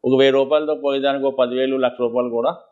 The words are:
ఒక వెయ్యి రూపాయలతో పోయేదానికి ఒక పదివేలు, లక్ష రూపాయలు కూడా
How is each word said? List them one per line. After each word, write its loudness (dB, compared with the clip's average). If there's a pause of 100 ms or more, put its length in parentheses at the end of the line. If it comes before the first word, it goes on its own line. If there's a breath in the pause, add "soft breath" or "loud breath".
ఒక 2
వెయ్యి 6
రూపాయలతో 2
పోయేదానికి -2
ఒక -2
పదివేలు, 0
లక్ష -2
రూపాయలు -2
కూడా -2 (200)